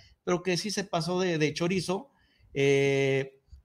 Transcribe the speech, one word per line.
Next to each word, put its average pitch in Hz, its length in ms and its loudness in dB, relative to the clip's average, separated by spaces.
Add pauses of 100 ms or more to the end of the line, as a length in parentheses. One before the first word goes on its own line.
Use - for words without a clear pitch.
(220)
pero 180 200 0
que 180 160 0
sí 208 120 -6
se 196 140 -4
pasó 175 340 -2
de, 180 200 0
de 151 160 0
chorizo, 180 560 -2 (420)
eh, 139 880 2 (240)